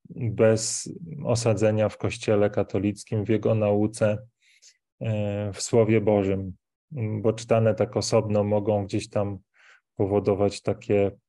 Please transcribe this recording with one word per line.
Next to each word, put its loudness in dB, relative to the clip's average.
bez 0
osadzenia 2
w -8
Kościele 0
katolickim, -2
w -4
jego 2
nauce, 0
e, -4
w -10
Słowie 4
Bożym, 0
bo -2
czytane 2
tak -2
osobno 0
mogą 0
gdzieś -6
tam -4
powodować 0
takie 0